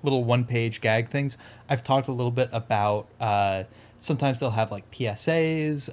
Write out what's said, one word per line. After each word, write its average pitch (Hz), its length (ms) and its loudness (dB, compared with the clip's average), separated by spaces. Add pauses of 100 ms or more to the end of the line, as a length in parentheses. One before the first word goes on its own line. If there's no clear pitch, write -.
little 135 220 2
one-page 117 560 0
gag 117 300 2
things. 139 280 -4 (320)
I've 135 140 0
talked 135 240 2
a 135 60 -4
little 123 180 -2
bit 123 220 0
about, 104 540 0 (120)
uh, 101 440 2 (340)
sometimes 135 420 -2
they'll 127 120 -2
have, 110 200 0
like, 101 200 -12
P 120 160 -4
S 104 200 -4
As. 160 640 0